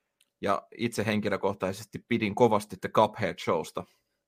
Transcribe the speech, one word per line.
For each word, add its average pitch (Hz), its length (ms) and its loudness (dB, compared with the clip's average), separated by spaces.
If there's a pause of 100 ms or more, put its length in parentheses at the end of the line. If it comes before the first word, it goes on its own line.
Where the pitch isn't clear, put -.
(420)
Ja 98 260 0 (100)
itse 117 280 -2
henkilökohtaisesti 101 1000 -2
pidin 113 280 0
kovasti 107 460 4
The 98 80 -4
Cuphead 104 500 2
Showsta. 85 440 -4 (440)